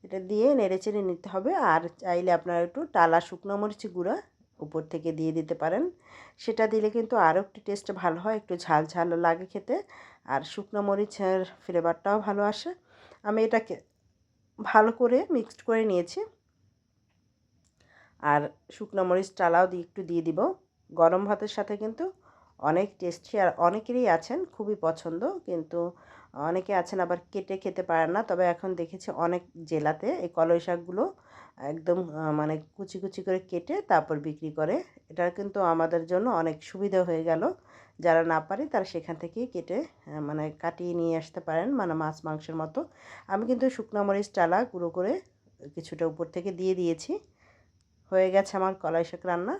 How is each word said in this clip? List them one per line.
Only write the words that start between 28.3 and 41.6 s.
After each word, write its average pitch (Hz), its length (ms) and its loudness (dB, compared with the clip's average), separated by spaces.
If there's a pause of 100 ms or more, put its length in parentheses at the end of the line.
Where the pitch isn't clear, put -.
এখন 175 300 0
দেখেছি 170 420 -8
অনেক 175 260 0 (220)
জেলাতে 156 440 0 (120)
এই 175 100 -6
কলই 165 300 4
শাকগুলো 180 440 -2 (540)
একদম, 160 480 -2
আহ, 156 260 -4
মানে 151 220 0 (180)
কুচি 196 260 -12
কুচি 196 240 -8
করে 185 180 -2
কেটে 185 420 -6
তারপর 156 360 2
বিক্রি 151 320 -8
করে। 156 260 -2 (320)
এটা 170 220 -2
কিন্তু 202 300 -6
আমাদের 165 460 2
জন্য 180 240 0
অনেক 165 320 0
সুবিধা 190 420 -2
হয়ে 165 200 0
গেল, 165 180 2 (580)
যারা 165 240 6
না 165 160 4
পারে 196 260 -6
তারা 196 240 0
সেখান 165 260 -8
থেকেই 175 300 -8
কেটে, 180 320 -6
আহ, 151 420 -10
মানে 151 240 -4 (140)
কাটিয়ে 175 360 -6
নিয়ে 165 220 0
আসতে 156 240 -8
পারেন, 165 320 -2